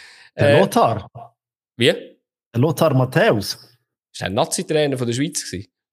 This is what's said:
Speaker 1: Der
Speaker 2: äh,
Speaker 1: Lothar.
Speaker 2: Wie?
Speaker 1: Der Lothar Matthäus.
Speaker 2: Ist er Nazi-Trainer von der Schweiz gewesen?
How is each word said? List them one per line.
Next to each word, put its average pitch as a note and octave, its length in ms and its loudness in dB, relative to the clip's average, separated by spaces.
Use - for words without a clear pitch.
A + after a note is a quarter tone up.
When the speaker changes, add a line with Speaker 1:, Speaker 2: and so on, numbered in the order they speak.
Speaker 1:
Der D3 120 2
Speaker 2:
äh, D3 120 6
Speaker 1:
Lothar. G3 480 0
Speaker 2:
Wie? B2 160 4
Speaker 1:
Der - 680 -10
Lothar D#3 340 2
Matthäus. C3 640 0
Speaker 2:
Ist - 80 -12
er - 80 -6
Nazi-Trainer D3+ 680 -2
von B2 120 -4
der A#2 60 -4
Schweiz D3 300 -6
gewesen? F#2 240 -12